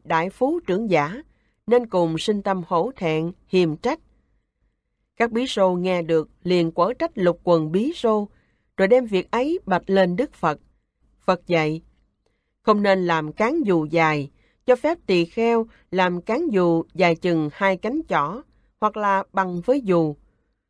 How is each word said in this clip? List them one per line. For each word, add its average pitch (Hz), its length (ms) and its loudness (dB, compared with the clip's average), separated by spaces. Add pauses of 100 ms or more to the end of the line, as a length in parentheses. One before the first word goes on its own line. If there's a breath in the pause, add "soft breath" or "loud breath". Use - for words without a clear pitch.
đại 165 260 -2
phú 302 300 -2
trưởng 202 300 -4
giả, 170 320 0 (440)
nên 240 200 2
cùng 170 320 0
sinh 202 240 -2
tâm 190 240 -4
hổ 185 300 -2
thẹn, 165 360 -2 (160)
hiềm 175 280 2
trách. 277 240 -4 (1160)
Các 233 160 0
bí 240 140 -2
sô 190 260 0
nghe 180 300 -2
được, 160 260 0 (140)
liền 175 280 0
quở 175 280 0
trách 330 200 -6
lục 175 260 0
quần 160 280 2
bí 226 200 0
sô, 214 360 -2 (480)
rồi 190 120 2
đem 247 180 4
việc 190 240 -2
ấy 285 360 -2
bạch 185 240 -2
lên 185 260 2
Đức 262 180 -4
Phật. 151 260 -4 (600)
Phật 180 260 -2
dạy, 160 360 0 (800)
"Không 214 200 2
nên 190 240 2
làm 156 260 -2
cán 262 340 -2
dù 170 180 2
dài, 151 460 0 (360)
cho 247 100 4
phép 311 300 -2
tỳ 175 180 2
kheo 226 420 0 (240 soft breath)
làm 180 300 -2
cán 262 320 -4
dù 175 320 2 (100)
dài 170 200 2
chừng 160 380 -2
hai 196 240 -2
cánh 262 320 -6
chỏ, 170 340 -2 (380)
hoặc 214 160 -2
là 202 360 0
bằng 185 280 -2
với 269 200 0
dù. 170 340 0 (560)